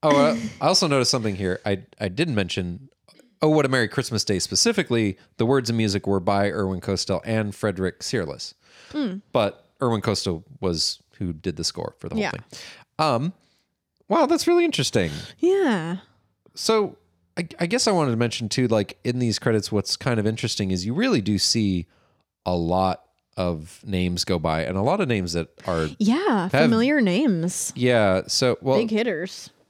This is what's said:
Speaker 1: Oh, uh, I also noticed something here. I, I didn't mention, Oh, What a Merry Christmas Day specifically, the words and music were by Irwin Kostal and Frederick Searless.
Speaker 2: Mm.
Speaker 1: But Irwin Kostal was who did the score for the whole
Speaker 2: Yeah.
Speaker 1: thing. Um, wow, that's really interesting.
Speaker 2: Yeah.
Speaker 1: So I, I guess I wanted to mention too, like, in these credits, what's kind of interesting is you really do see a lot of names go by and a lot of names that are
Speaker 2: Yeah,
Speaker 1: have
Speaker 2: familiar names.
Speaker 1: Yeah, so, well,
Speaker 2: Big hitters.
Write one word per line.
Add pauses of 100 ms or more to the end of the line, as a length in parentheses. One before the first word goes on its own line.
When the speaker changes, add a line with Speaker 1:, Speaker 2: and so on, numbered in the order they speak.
Speaker 1:
Oh,
uh, (240)
I
also
noticed
something
here.
I, (180)
I
didn't
mention, (540)
Oh,
What
a
Merry
Christmas
Day
specifically, (180)
the
words
and
music
were
by
Irwin
Kostal
and
Frederick
Searless. (380)
Speaker 2:
Mm. (120)
Speaker 1:
But (160)
Irwin
Kostal (160)
was (180)
who
did
the
score
for
the
whole
Speaker 2:
Yeah.
Speaker 1:
thing. (560)
Um, (760)
wow,
that's
really
interesting. (280)
Speaker 2:
Yeah. (560)
Speaker 1:
So (400)
I, (120)
I
guess
I
wanted
to
mention
too,
like,
in
these
credits,
what's
kind
of
interesting
is
you
really
do
see (600)
a
lot (340)
of
names
go
by
and
a
lot
of
names
that (180)
are (100)
Speaker 2:
Yeah,
Speaker 1:
have
Speaker 2:
familiar
names.
Speaker 1:
Yeah,
so,
well,
Speaker 2:
Big
hitters. (200)